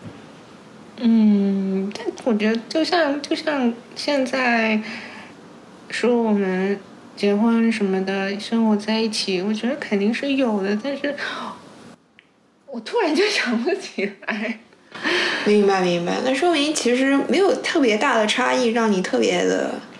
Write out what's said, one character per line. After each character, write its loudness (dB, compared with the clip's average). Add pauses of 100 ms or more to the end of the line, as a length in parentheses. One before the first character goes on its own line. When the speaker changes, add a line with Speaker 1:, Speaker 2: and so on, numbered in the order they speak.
(960)
Speaker 1:
嗯， 4
但 -10 (200)
我 2
觉 0
得 -4
就 0
像， 0
就 -4
像 0 (220)
现 0
在 0 (1080)
说 2
我 2
们 0 (360)
结 2
婚 4
什 -2
么 0
的， -4
生 0
活 4
在 0
一 0
起， -2
我 -2
觉 -2
得 -2
肯 -2
定 2
是 -2
有 0
的， 0
但 -4
是 -4 (1500)
我 -10
突 -4
然 2
就 4
想 -2
不 0
起 -4 (160)
来。 -6 (840)
Speaker 2:
明 6
白， 2
明 0
白。 -2
那 2
说 2
明 0
其 2
实 2 (120)
没 2
有 4
特 -2
别 4
大 2
的 2
差 0
异 2
让 2
你 2
特 -2
别 2
的 0 (260)